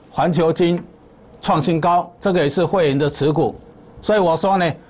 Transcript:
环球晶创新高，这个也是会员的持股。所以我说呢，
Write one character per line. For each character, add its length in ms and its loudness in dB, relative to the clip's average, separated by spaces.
环 240 -2
球 200 2
晶 280 0
创 200 0
新 200 0
高， 280 2
这 120 -2
个 120 2
也 40 0
是 160 0
会 220 0
员 100 0
的 140 0
持 220 -2
股。 200 0
所 140 0
以 60 2
我 160 2
说 200 0
呢， 160 0